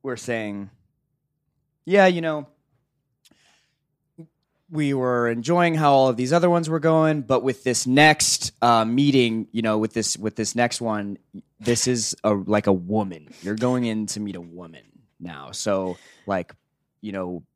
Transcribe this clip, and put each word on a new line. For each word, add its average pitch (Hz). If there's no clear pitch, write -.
We're 127
saying, 104
"Yeah, 190
you 175
know, 151
we 151
were 123
enjoying 160
how 147
all 131
of 117
these 127
other 175
ones 170
were 160
going, 156
but 123
with 131
this 123
next, 147
uh, 117
meeting, 120
you 110
know, 107
with 110
this, 110
with 104
this 107
next 120
one, 104
this 117
is 123
a, 107
like, 101
a 101
woman. 92
You're 98
going 123
in 110
to 104
meet 101
a 87
woman 85
now. 71
So, 95
like, 95
you 104
know 90